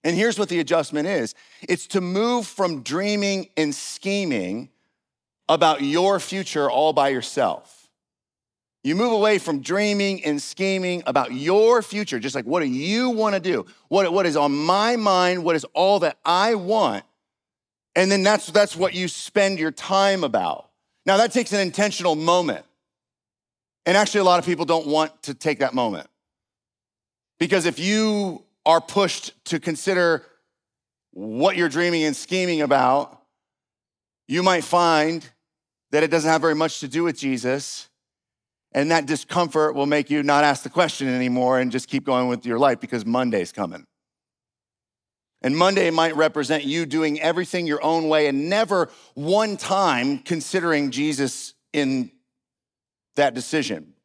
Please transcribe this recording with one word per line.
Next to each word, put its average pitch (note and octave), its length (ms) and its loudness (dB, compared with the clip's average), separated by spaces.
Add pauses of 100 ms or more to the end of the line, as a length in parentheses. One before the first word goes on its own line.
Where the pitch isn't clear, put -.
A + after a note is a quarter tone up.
And E3+ 100 0
here's G#3+ 240 0
what G#3 100 -2
the E3+ 120 -2
adjustment D3+ 480 -2
is. C#3+ 260 -4 (340)
It's F3 200 -4
to G3 120 0
move G#3 460 -2
from E3+ 360 -4
dreaming G3 720 -2
and D3+ 180 0
scheming C3+ 960 -6 (800)
about D#3 340 4
your F3 380 2
future D#3 500 -4
all D3 220 2
by C#3 160 2
yourself. B2 640 -2 (1080)
You D3 100 0
move A3+ 180 0
away G#3 260 4
from D3 220 -4
dreaming G3+ 640 -2
and D3 160 -2
scheming F#3 640 -4
about B2 280 -2
your G#3 500 4
future, G3+ 380 -6
just C3+ 140 -6
like, B2+ 120 -6
what E3+ 140 0
do D3 60 0
you F#3+ 440 -2
wanna G#3+ 300 0
do? D#3+ 260 -2 (220)
What, F#3+ 240 2
what F#3+ 120 2
is D#3 120 0
on C#3+ 200 2
my G3 400 2
mind? F3+ 480 2
What E3 120 2
is C#3+ 80 -4 (100)
all F#3+ 260 2
that D#3+ 240 -2
I F#3+ 300 2
want? F3+ 500 0 (920)
And F#3+ 140 4
then G3 120 2
that's, G3+ 240 2
that's G3+ 300 2
what F#3 180 -2
you F3+ 140 -4
spend G3 500 0
your D#3 140 -2
time G3 500 2
about. F#2+ 480 -2 (360)
Now, G3 100 4
that A3+ 160 4
takes A#3+ 200 0
an G3+ 80 0
intentional F#3 540 0
moment. D#3+ 500 0 (1200)
And F3+ 120 2
actually, G#3 240 2
a F#3 40 2
lot F3+ 140 6
of C#3 60 -2
people E3 200 -2
don't E3 220 0
want D3+ 380 0
to C#3 100 -8
take - 240 -2
that B2+ 160 -2
moment. A2 320 -2 (1300)
Because E3+ 280 0
if E3+ 120 -2
you G#3 680 -2 (220)
are E3 140 6
pushed - 520 -2 (140)
to E3+ 120 -4
consider E3+ 680 -2 (880)
what A#2+ 440 -2
you're E3+ 140 2
dreaming E3 340 0
and D3 100 -2
scheming F3+ 460 -2
about, C3+ 600 0 (1080)
you E3 140 -2
might F3+ 220 4
find E3 640 2 (640)
that D3+ 120 4
it D#3 80 0
doesn't D#3+ 200 2
have D#3+ 120 4
very D#3+ 120 2
much D#3 260 -2
to C#3+ 80 -10
do D#3 160 -4
with E3 140 -4
Jesus. C3 720 -6 (840)
And C#3+ 180 0
that D#3+ 160 2
discomfort D#3 680 -2
will C#3 120 0
make D3 240 0
you D3 120 0
not D3 220 4
ask C#3+ 180 2
the C3+ 60 -12
question D#3 400 -2
anymore B2+ 500 0
and B2+ 140 -2
just B2+ 160 -6
keep C3+ 160 -4
going B2+ 240 0
with A#2+ 160 -4
your A#2 140 -2
life C3+ 220 4
because A2 260 -6
Monday's A2+ 440 0
coming. E2+ 360 -8 (1500)
And C3+ 160 0
Monday F#3 340 4
might D#3+ 260 2
represent D3+ 480 0
you D#3+ 200 -2
doing D3+ 360 -2
everything E3+ 460 -2
your D3 160 -2
own D#3+ 260 0
way D3+ 180 4
and C#3+ 240 -2
never G3 400 0 (240)
one G3 420 0
time C#3+ 600 0
considering D#3+ 720 -2
Jesus C#3 640 -4 (180)
in C3 380 -2 (1040)
that C#3 200 2
decision. B2 600 -6 (100)